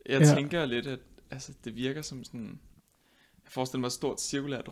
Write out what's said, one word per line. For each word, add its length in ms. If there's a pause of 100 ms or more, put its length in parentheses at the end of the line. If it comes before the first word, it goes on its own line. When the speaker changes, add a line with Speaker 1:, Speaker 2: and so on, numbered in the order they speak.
Speaker 1:
Jeg 120
Speaker 2:
Ja. 140
Speaker 1:
tænker 300
lidt, 220
at, 120 (320)
altså, 220 (120)
det 120
virker 260
som 220
sådan... 340 (880)
Jeg 80
forestiller 280
mig 60
et 60
stort 280
cirkulært 520